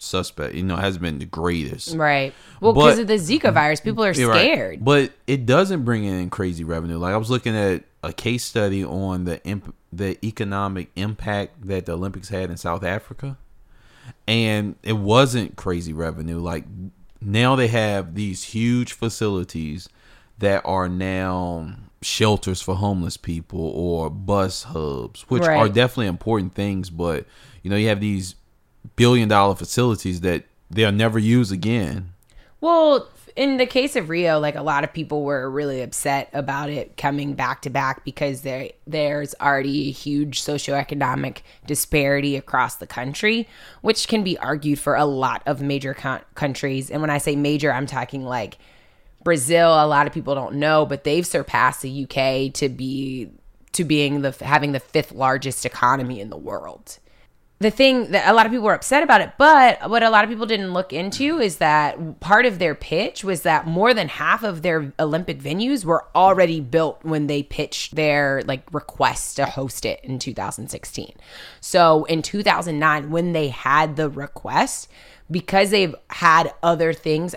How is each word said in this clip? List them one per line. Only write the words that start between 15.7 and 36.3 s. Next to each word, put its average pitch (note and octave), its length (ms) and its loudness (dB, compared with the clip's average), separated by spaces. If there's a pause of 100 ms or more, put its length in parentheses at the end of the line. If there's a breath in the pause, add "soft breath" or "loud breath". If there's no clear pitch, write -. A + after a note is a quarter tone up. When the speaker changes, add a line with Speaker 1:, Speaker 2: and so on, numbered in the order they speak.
Speaker 1:
revenue. D#2+ 480 -6
Like, E2 240 -6 (600)
now A#2+ 300 2
they B2 140 2
have G2+ 460 -2
these G2+ 280 -6
huge A#2+ 480 -2
facilities F2+ 960 -6 (520 soft breath)
that G2 260 2
are F#2 240 -2
now F2+ 840 -4 (280)
shelters G2+ 600 0
for A2+ 140 -2
homeless F#2+ 400 -2
people E2 460 -8
or D#2+ 480 -2
bus G2 540 -2
hubs, C#2 640 -8
which F3+ 140 0
are D#3+ 80 4 (120)
Speaker 2:
Right. G#2 100 2
Speaker 1:
definitely A#2+ 340 2
important F#2+ 460 -2
things. G2 360 -4
But, E2+ 360 -4 (360 soft breath)
you F#2 80 -8
know, G#2 80 0
you G#2+ 100 2
have G2+ 140 0
these G2 340 -4 (600)
billion A#2+ 320 6
dollar G2+ 260 6
facilities G2+ 640 -2
that F2 240 -2 (260)
they'll G#2+ 220 2
never A2 260 2
use A2+ 320 4
again. F#2 640 -2 (480 soft breath)
Speaker 2:
Well, D#4 480 4 (280)
in C4+ 220 0
the B3+ 80 2
case C4 300 0
of E3+ 140 -2
Rio, E3 300 2
like, D3 160 -2
a - 60 -8
lot D3 220 0
of D3+ 100 -6
people D3+ 300 -4
were C#3 260 -2
really C#3 320 -4
upset C3+ 520 -4